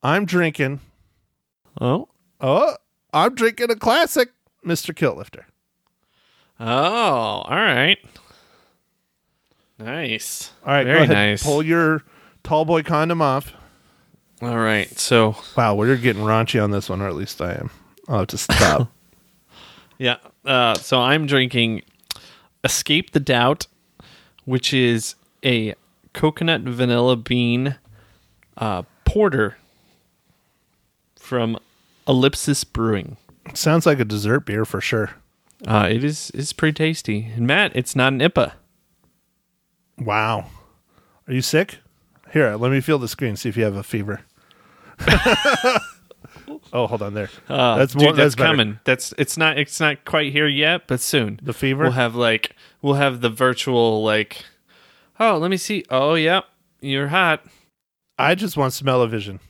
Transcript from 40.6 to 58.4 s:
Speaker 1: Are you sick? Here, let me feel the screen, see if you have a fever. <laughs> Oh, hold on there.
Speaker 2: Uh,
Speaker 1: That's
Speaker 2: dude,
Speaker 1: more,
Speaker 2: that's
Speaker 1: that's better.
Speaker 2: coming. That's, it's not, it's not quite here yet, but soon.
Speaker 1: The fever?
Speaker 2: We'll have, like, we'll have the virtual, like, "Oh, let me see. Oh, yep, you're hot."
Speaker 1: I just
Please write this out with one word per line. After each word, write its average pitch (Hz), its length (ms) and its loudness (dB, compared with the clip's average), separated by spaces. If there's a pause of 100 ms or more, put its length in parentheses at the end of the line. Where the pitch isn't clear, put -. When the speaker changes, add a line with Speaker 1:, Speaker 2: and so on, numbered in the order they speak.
Speaker 1:
Are 131 80 -6
you 131 80 0
sick? - 360 0 (540)
Here, 127 220 4
let 117 160 0
me 135 100 2
feel 147 200 0
the 117 80 -6
screen, 113 260 -6
see 110 140 -6
if 104 80 -4
you 117 80 2
have 104 100 0
a 101 80 -8
fever. 101 380 -8 (800)
<laughs> 247 800 2 (920)
Oh, 120 140 -2
hold 113 160 -6
on 101 120 -8
there. 104 140 -6 (200)
Speaker 2:
Uh, 127 280 2
Speaker 1:
That's 127 160 2
Speaker 2:
dude, 139 100 4
Speaker 1:
more, 147 100 8
Speaker 2:
that's - 40 0
Speaker 1:
that's 143 180 4
better. 131 140 2
Speaker 2:
coming. 110 360 0
That's, - 340 -2
it's - 180 -4
not, 160 220 0
it's - 220 -6
not 151 260 -2
quite 147 260 -2
here 147 160 2
yet, 151 380 0
but 127 140 -2
soon. 107 420 -2
Speaker 1:
The 139 100 -8
fever? 135 320 -2
Speaker 2:
We'll 127 80 2
have, 123 220 0
like, 117 420 0 (240)
we'll 143 140 0
have 139 260 0
the 120 80 2
virtual, 117 760 0
like, 107 420 -2 (760)
"Oh, 220 160 4
let 165 140 0
me 190 80 0
see. 196 320 -6
Oh, 139 240 2
yep, 165 320 0 (340)
you're 139 280 -4
hot." 170 360 0 (760)
Speaker 1:
I 147 160 4
just 190 220 -6